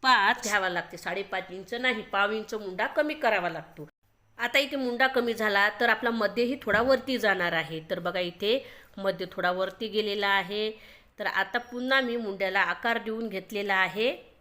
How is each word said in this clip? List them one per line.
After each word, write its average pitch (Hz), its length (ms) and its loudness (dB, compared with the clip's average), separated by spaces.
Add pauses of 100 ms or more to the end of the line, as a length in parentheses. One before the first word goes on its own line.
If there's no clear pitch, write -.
पाच 233 400 6
घ्यावा 202 260 2
लागते, 175 280 -4
साडेपाच 185 540 -6
इंच 185 240 -12
नाही, 247 280 0
पाव 202 300 2
इंच 214 220 -6
मुंडा 202 340 -4
कमी 302 280 0
करावा 202 340 2
लागतो. 165 380 -12 (500)
आता 233 200 0
इथे 285 180 0
मुंडा 254 320 0
कमी 240 260 0
झाला 208 340 4 (120)
तर 240 80 4
आपला 233 240 2
मध्यही 233 500 0
थोडा 208 200 2
वरती 262 360 2
जाणार 190 340 2
आहे. 160 280 -2 (100)
तर 175 80 -2
बघा, 175 220 -2
इथे 202 380 0 (400)
मध्य 190 340 -2
थोडा 180 180 0
वरती 185 380 -4
गेलेला 208 400 -2
आहे. 196 420 0 (480)
तर 208 80 -4
आता 196 340 0
पुन्हा 254 400 0
मी 240 160 -2
मुंड्याला 196 460 0
आकार 226 360 0
देऊन 220 300 -6
घेतलेला 202 460 -2
आहे. 190 400 2 (260)